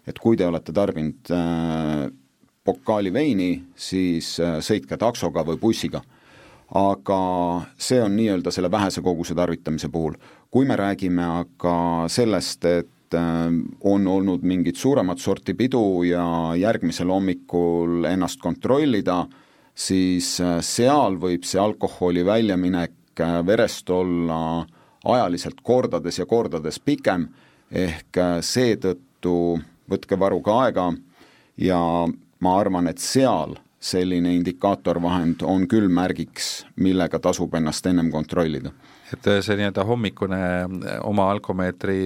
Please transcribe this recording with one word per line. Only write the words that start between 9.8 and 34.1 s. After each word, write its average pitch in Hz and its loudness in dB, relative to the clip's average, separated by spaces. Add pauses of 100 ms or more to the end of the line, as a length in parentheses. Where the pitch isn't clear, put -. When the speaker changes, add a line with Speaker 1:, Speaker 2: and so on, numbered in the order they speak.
Speaker 1:
puhul. 80 -2 (340)
Kui 131 4
me 127 2
räägime 95 0 (140)
aga 85 0
sellest, 104 0
et, 85 2 (260)
äh, 82 0 (320)
on 101 4
olnud 95 0
mingit 90 0
suuremat 107 0
sorti - -2
pidu 107 2
ja 85 0
järgmisel 90 0
hommikul 87 0
ennast 87 -2
kontrollida, 98 0 (500)
siis, 92 0
äh, 87 0
seal 120 2
võib 90 -2
see - 0
alkoholi 92 0
väljaminek, 92 2 (260)
äh, 85 0
verest - 2
olla 85 0 (380)
ajaliselt 92 0
kordades 87 0
ja 90 -2
kordades 82 -2
pikem, 101 0 (420)
ehk, 87 -4
äh, 90 2
seetõttu 90 0 (280)
võtke 95 -2
varuga 98 2
aega 90 0 (640)
ja 85 2 (320)
ma 92 2
arvan, 92 0
et 82 -6
seal 95 0 (240)
selline 90 0